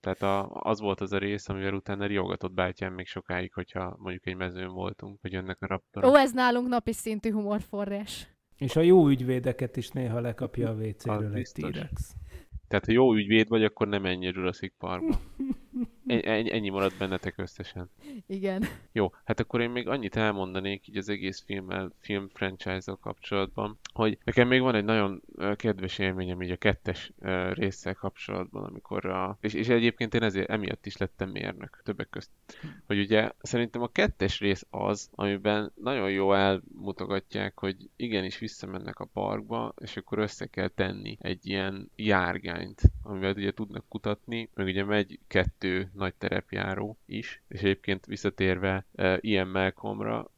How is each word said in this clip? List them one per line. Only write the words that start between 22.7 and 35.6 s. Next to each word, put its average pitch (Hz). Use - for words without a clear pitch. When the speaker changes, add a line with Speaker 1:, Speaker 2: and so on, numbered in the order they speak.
Speaker 1:
kapcsolatban, 104
hogy 110
nekem 120
még 127
van 127
egy 104
nagyon, 104
ö, 101
kedves 95
élményem 92
így 90
a 90
kettes, -
ö, 92
résszel 95
kapcsolatban, 98
amikor 98
a... 92
És, 107
és 110
egyébként 117
én 113
ezért, 95
emiatt 101
is 98
lettem 95
mérnök, 101
többek -
közt. -
Hogy 101
ugye 107
szerintem 120
a 120
kettes -
rész 101
az, 101
amiben 101